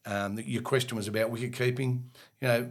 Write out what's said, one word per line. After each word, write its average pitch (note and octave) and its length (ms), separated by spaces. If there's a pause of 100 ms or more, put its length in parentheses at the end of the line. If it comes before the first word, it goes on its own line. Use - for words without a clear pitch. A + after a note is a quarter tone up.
Um, G2+ 300
the, A2 140
your A#2 120
question B2 360
was G2+ 100
about A2 220
wicket A#2 240
keeping. B2+ 560 (320)
You C3 60
know, A#2+ 240